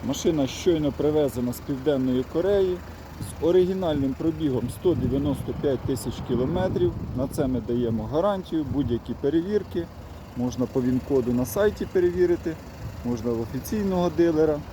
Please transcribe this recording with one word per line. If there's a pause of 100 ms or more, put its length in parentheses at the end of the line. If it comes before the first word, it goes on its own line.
Машина
щойно
привезена
з
Південної (100)
Кореї (440)
з
оригінальним
пробігом
сто
дев'яносто
п'ять
тисяч (140)
кілометрів. (240)
На
це
ми
даємо
гарантію,
будь-які
перевірки. (520)
Можна
по
він-коду
на
сайті
перевірити, (500)
можна
в
офіційного
дилера. (140)